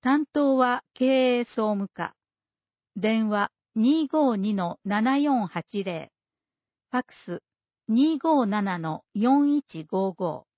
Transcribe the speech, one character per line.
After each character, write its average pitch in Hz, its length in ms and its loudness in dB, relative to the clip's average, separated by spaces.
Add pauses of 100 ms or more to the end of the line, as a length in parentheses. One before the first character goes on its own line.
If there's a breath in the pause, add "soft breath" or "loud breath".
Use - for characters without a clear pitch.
担 285 320 0
当 277 240 2
は 247 260 0 (120)
経 254 460 2
営 240 40 -2
総 214 300 -4
務 196 140 -4
課。 - 260 -10 (800)
電 220 320 0
話 202 220 -2 (240)
二 277 340 2
五 277 280 2
二 202 180 -2
の 175 300 -4
七 220 340 0
四 269 280 0
八 190 380 -8
零。 170 260 -8 (800)
フ 254 60 -4
ァ 254 40 0
ッ - 20 -6
ク - 120 -14 (120)
ス 175 160 -10 (460)
二 277 300 2
五 294 280 2
七 196 320 -2
の 160 340 -6
四 277 420 2
一 170 300 -6
五 190 280 -2
五。 156 340 -6 (120)